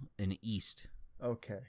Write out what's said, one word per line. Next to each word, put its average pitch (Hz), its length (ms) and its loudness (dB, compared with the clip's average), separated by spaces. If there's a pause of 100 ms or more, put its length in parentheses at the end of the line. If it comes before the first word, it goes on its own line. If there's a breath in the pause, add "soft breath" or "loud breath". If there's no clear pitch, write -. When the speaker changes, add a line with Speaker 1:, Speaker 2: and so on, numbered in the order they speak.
(200)
Speaker 1:
and 95 240 4
east. - 440 2 (360)
Speaker 2:
Okay. 117 340 2 (120)